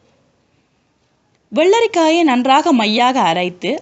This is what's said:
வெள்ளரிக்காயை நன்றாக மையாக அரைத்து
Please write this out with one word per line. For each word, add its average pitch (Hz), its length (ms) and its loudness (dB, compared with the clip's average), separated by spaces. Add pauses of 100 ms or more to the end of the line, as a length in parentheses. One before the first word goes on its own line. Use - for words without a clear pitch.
(1600)
வெள்ளரிக்காயை 349 680 2
நன்றாக 269 500 2
மையாக 240 480 0
அரைத்து 180 600 -4